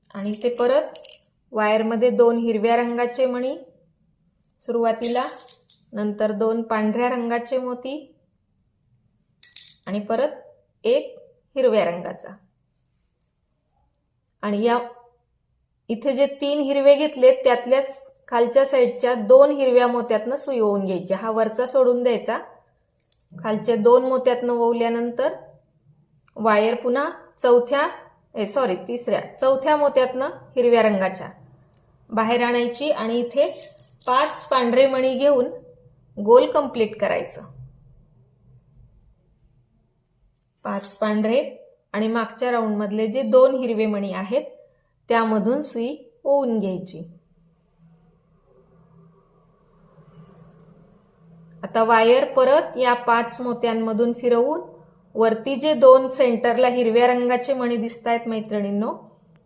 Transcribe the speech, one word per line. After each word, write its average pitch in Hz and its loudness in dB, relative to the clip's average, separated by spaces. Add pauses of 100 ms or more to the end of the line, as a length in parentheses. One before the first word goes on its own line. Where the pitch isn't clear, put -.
(140)
आणि 202 -8
इथे 214 -4
परत 247 2 (680)
वायरमध्ये 220 0
दोन 233 4
हिरव्या 233 0
रंगाचे 240 -2
मणी 254 -4 (1000)
सुरुवातीला, 233 -2 (680)
नंतर 208 -4
दोन 220 -2
पांढऱ्या 220 -2
रंगाचे 240 -4
मोती 254 -10 (1700)
आणि 202 -8
परत 226 -2 (560)
एक 254 -2 (380)
हिरव्या 220 2
रंगाचा. 175 -8 (2250)
आणि 208 -2
या 233 2 (1080)
इथे 233 -4
जे 269 0
तीन 285 -4
हिरवे 277 4
घेतलेत, 262 4
त्यातल्याच 254 0 (160)
खालच्या 240 2
साईडच्या 247 0
दोन 254 6
हिरव्या 254 4
मोत्यातनं 240 -2
सुई 277 -6
ओवून 202 0
घ्यायची. 185 -4
हा 220 -4
वरचा 220 -2
सोडून 247 2
द्यायचा. 240 -2 (1040)
खालच्या 220 -2
दोन 240 6
मोत्यातनं 254 0
ओवल्यानंतर 233 -2 (1000)
वायर 214 0
पुन्हा 254 -2 (320)
चौथ्या, 247 2 (460)
ए, 214 -4
सॉरी, 208 -2
तिसऱ्या, 233 -6
चौथ्या 269 2
मोत्यातनं 269 0
हिरव्या 233 0
रंगाच्या 190 -2 (840)
बाहेर 226 0
आणायची 240 -2
आणि 226 -2
इथे 247 -2 (340)
पाच 277 -2
पांढरे 254 4
मणी 262 0
घेऊन 277 2 (800)
गोल 262 6
कंप्लीट 247 -2
करायचं. 175 -4 (3250)
पाच 202 -8
पांढरे 214 -2 (340)
आणि 214 -2
मागच्या 233 -4
राऊंडमधले 214 -2
जे 247 -2
दोन 254 6
हिरवे 226 -2
मणी 202 -4
आहेत, 202 -4 (640)
त्यामधून 226 0
सुई 254 -8 (280)
ओवून 262 0
घ्यायची. 185 -6 (4000)
आता 220 0
वायर 233 4
परत 269 2
या 247 2
पाच 240 -2
मोत्यांमधून 226 -2
फिरवून 247 0 (540)
वरती 220 0
जे 302 0
दोन 262 8
सेंटरला 240 2
हिरव्या 240 2
रंगाचे 247 0
मणी 240 -2
दिसतायत, 233 -4
मैत्रिणींनो, 214 -6 (480)